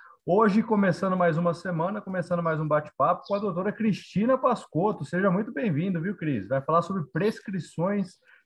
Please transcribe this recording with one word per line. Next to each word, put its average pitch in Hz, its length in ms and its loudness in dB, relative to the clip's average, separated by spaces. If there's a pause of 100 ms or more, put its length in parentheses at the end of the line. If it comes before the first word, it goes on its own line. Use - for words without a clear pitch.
(240)
Hoje, 208 380 4
começando 196 560 2
mais 170 180 2
uma 170 200 0
semana, 185 440 -4
começando 175 440 -4
mais 156 160 0
um 156 80 -2
bate-papo 147 580 0
com - 80 -4
a 202 60 0
doutora 196 340 -2
Cristina 220 640 0
Pascotto. 214 680 0
Seja 185 280 0
muito 220 200 0
bem-vindo, 185 480 -2
viu, 185 160 -4
Cris? 135 320 -4
Vai 131 140 0
falar 165 220 2
sobre 190 280 -4
prescrições 190 1040 -2 (280)